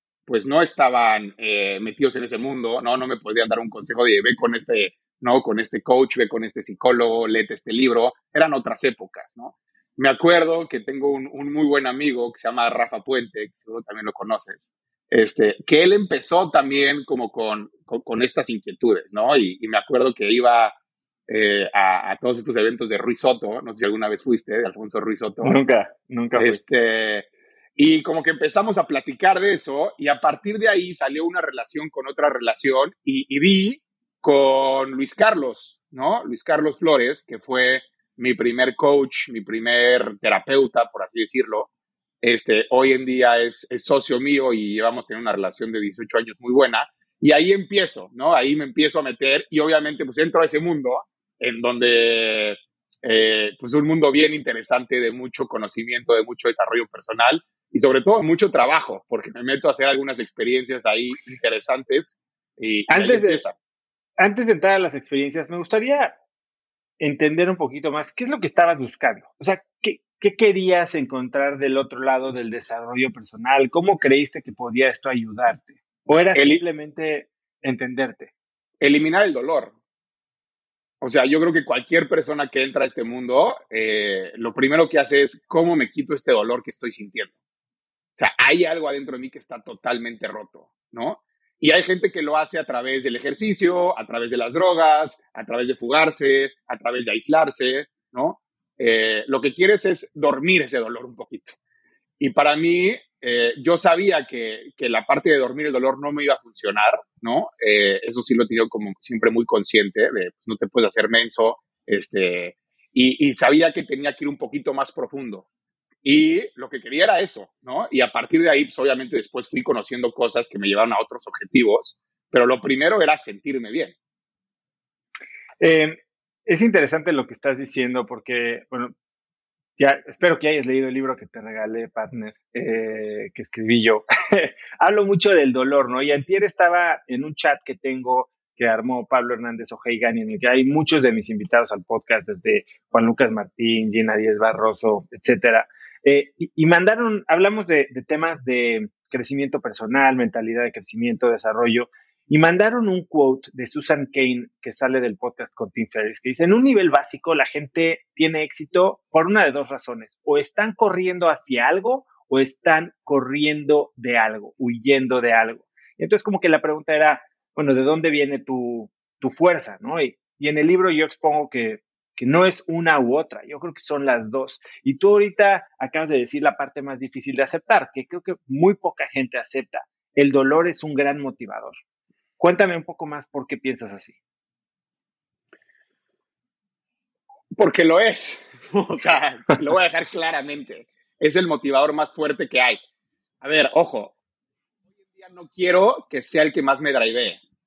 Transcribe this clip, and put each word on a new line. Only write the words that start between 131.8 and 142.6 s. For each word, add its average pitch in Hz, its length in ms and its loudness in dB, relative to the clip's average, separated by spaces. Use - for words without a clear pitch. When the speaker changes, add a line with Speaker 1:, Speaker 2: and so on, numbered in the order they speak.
Speaker 2:
partner, 110 460 -10
eh, 110 800 -6
que - 80 -16
escribí 113 420 0
yo. 110 240 4
<laughs> - 480 0
Hablo 202 260 4
mucho 196 260 2
del 143 220 6
dolor, 131 360 2
¿no? 127 120 -2
Y 143 100 0
antier 180 320 0
estaba 175 640 2
en 131 160 -6
un 151 120 -10
chat 147 280 0
que 127 120 -10
tengo 127 560 -2
que 120 120 0
armó 113 400 -2
Pablo 123 260 0
Hernández 113 380 -10
Ojeigani, 117 500 -2
en 110 100 -6
el 104 80 -8
que 120 100 2
hay 131 160 4
muchos 151 360 2
de 127 100 6
mis 113 180 -4
invitados 110 420 0
al 101 120 -8
podcast, 110 440 -4
desde 107 380 -2